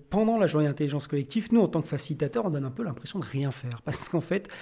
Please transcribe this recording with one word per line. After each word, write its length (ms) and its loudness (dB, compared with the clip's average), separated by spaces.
pendant 280 4
la 100 6
journée 200 4
d'intelligence 400 0
collective, 440 -2
nous, 100 8
en 60 6
tant 140 0
que 60 -6
facilitateurs, 580 -2
on 40 0
donne 160 -2
un 60 -4
peu 120 -6
l'impression 360 -6
de 60 -4
rien 260 -2
faire. 320 -8
Parce 260 -6
qu'en 120 0
fait, 280 -2